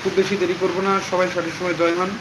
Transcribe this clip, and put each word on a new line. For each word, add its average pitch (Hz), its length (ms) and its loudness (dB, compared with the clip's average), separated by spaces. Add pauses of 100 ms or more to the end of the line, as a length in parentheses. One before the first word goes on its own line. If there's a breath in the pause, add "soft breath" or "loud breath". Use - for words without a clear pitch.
খুব 185 120 -2
বেশি 190 220 2
দেরি 180 220 0
করবো 180 220 0
না, 196 180 2 (120)
সবাই 185 240 2
সঠিক 165 240 -2
সময় 180 140 -2
জয়েন 170 240 2
হন। 185 120 0 (120)